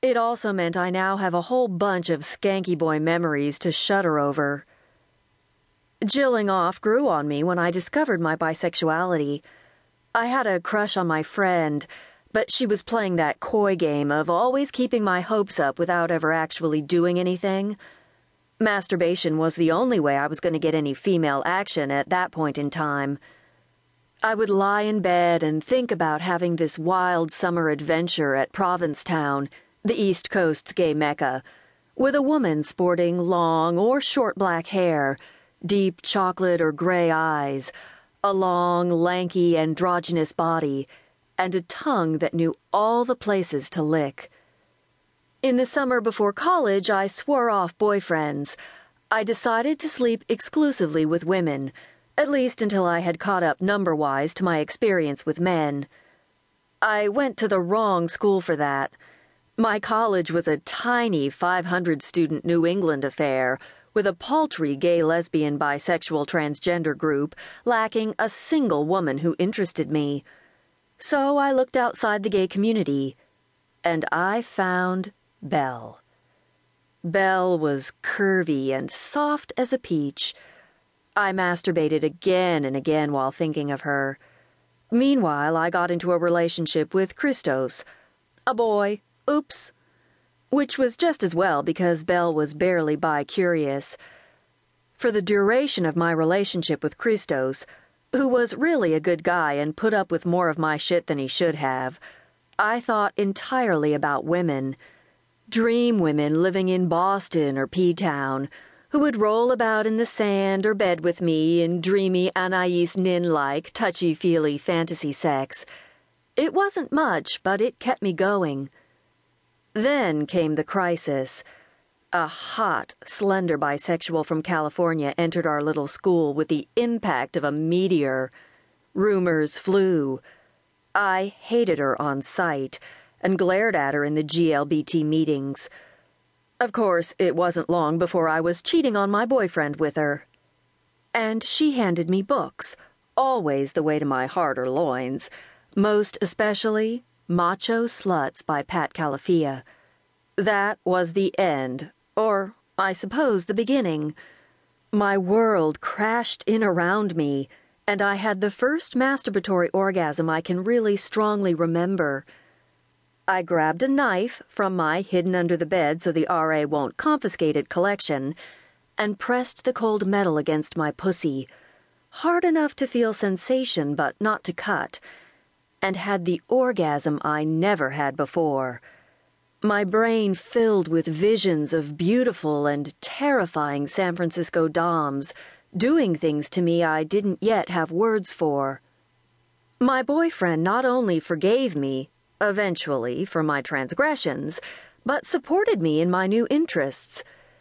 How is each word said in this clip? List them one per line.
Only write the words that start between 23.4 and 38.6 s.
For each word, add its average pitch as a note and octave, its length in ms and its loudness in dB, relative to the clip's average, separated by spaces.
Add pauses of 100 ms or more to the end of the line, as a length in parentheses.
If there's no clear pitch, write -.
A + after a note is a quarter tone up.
I A3 100 2
would G#3+ 160 0
lie G3+ 340 2
in G#3+ 180 0
bed F3 420 4
and D#3 200 0
think B3+ 280 0
about D#3+ 300 0
having F3 340 0
this D#3+ 240 -2
wild F3 520 2
summer E3+ 380 0
adventure D3+ 640 0
at C3+ 200 0
Provincetown, D#3+ 960 -2 (340)
the A3 180 0
East F#3+ 300 0
Coast's D#3+ 400 0
gay D#3+ 240 2
mecca, C#3+ 480 -2 (520)
with C4+ 200 2
a D4 60 4
woman B3 420 2
sporting F3 560 2
long E3+ 580 2
or A#3 240 2
short B3 340 0
black F3 320 0
hair, D#3 500 2 (460)
deep F#3+ 380 0
chocolate F#3 600 0
or D#3 100 2
gray E3+ 400 2
eyes, D3 600 -2 (520)
a G3+ 100 2
long, F3 560 2